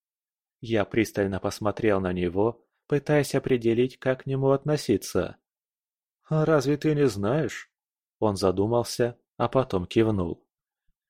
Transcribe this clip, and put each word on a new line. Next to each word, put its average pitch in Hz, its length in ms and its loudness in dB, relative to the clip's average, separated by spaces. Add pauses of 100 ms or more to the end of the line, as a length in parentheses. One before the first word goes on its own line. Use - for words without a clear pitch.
(600)
Я 110 240 0
пристально 101 560 -2
посмотрел 104 600 0
на 92 120 -2
него, 90 520 -2 (220)
пытаясь 147 480 0
определить, 123 640 0
как 131 240 -2
к - 40 -12
нему 135 240 0
относиться. 135 880 0 (920)
«А 156 160 0
разве 147 320 2
ты 151 180 0
не 143 140 4
знаешь?» 107 640 -4 (500)
Он 107 160 2
задумался, 113 800 0 (180)
а 120 120 -2
потом 98 380 -2
кивнул. 107 600 0 (640)